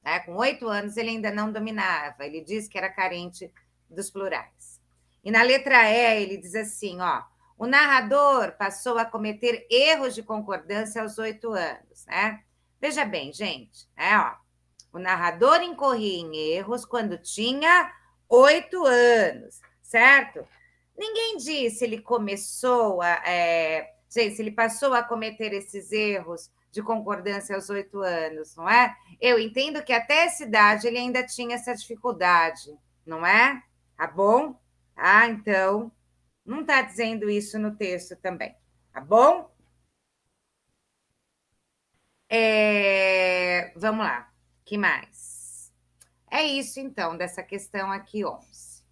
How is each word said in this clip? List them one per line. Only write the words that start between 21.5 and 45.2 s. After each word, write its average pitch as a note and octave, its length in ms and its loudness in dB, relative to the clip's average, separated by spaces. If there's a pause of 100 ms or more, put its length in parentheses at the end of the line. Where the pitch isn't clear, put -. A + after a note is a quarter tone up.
se B3 60 0
ele A3 160 -6
começou G#3+ 1000 -2
a, F3 240 0
é... E3 680 0 (140)
gente, G#3 260 -2
se A3 60 -8
ele G#3+ 100 -6
passou A3+ 420 0
a A#3+ 100 2
cometer A3 500 -6
esses G3 400 -12
erros G3 580 -4 (180)
de G#3 140 -10
concordância G3+ 720 -6
aos G3 140 -8
oito G3+ 320 -8
anos, D#3+ 560 -6
não E3 120 -6
é? A#3 240 4 (280)
Eu B3 180 4
entendo C4+ 440 -4
que B3+ 100 -2
até D4 320 2
essa E4+ 180 -6
idade G#3+ 440 4
ele A#3 100 -2
ainda B3 280 -2
tinha A#3+ 300 -8
essa A#3+ 180 -8
dificuldade, F3 1040 -2 (280)
não D#3+ 200 -8
é? B3 380 4 (320)
Tá E3 120 -4
bom? G#3+ 520 2 (360)
Tá? G#3 320 6
Então, G#3+ 640 -2 (540)
não C#4 200 -8
tá C#4 160 4
dizendo A3+ 480 -4
isso G#3 300 -4
no G#3+ 160 -4
texto F3+ 420 -8
também, - 380 -8 (360)
tá - 100 -14
bom? B3 500 4 (2750)
É, F#3+ 1500 2
vamos G#3+ 300 -2
lá, B2 260 -6 (340)
que G#3 120 -6
mais? - 920 -6 (580)